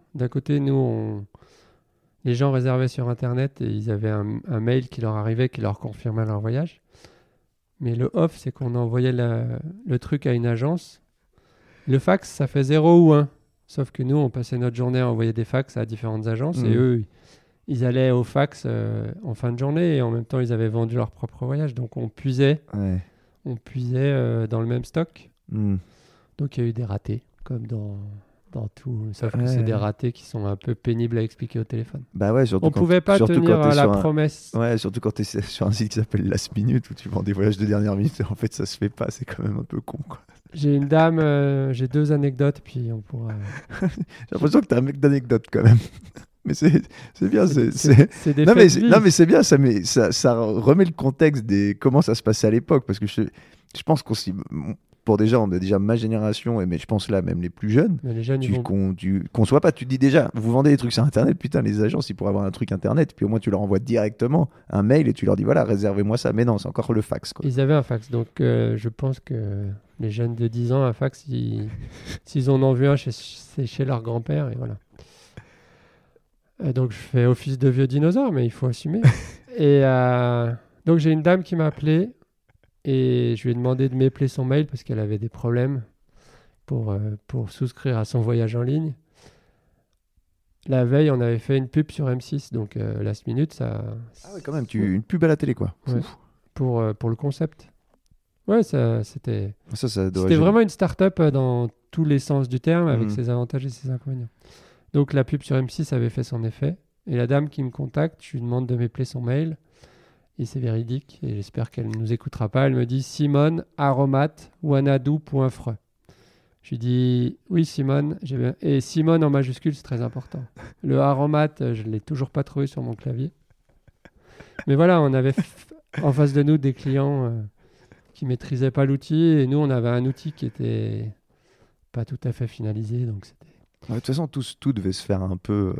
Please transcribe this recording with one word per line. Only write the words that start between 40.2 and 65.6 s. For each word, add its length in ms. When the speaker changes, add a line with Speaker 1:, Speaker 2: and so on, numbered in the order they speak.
Speaker 1:
J'ai 200
une 120
dame, 320
euh, 560
j'ai 140
deux 240
anecdotes, 520
puis 280
on 80
pourra 340
Speaker 2:
<laughs> 240
J'ai 60
l'impression 280
que 60
t'as 120
un 40
mec 180
d'anecdotes, 520
quand 100
même. 140
<laughs> 380
Mais 80
c'est, 260
c'est 160
bien, 200
c'est, 240
Speaker 1:
C'est, 220
Speaker 2:
c'est 180
Speaker 1:
c'est 220
des 120
Speaker 2:
non, 80
mais 60
Speaker 1:
faits 80
de 60
Speaker 2:
c'est, 60
Speaker 1:
vie. 100
Speaker 2:
non, 120
mais 80
c'est 160
bien, 160
ça, 160
mais 240
ça, 300
ça 280
remet 440
le 80
contexte 520
des, 300
comment 280
ça 120
se 80
passait 240
à 40
l'époque, 360
parce 140
que 80
je, 140
je 60
pense 220
qu'on 100
s'y, 180
pour 100
déjà, 240
on 120
a 60
déjà 200
ma 180
génération, 640
et 60
mais 100
je 80
pense 260
là, 120
même 180
les 80
plus 220
jeunes, 320
Speaker 1:
Mais 100
les 120
jeunes, 180
ils 60
Speaker 2:
tu 60
Speaker 1:
vont 80
Speaker 2:
con-, 320
tu 380
conçois 300
pas, 100
tu 140
te 40
dis 80
déjà, 360
vous 180
vendez 180
des 60
trucs 160
sur 120
Internet, 340
putain, 240
les 200
agents, 180
ils 140
pourraient 160
avoir 140
un 60
truc 220
Internet, 440
puis 80
au 40
moins 100
tu 120
leur 120
envoies 160
directement 720
un 140
mail 260
et 60
tu 100
leur 120
dis, 80
voilà, 200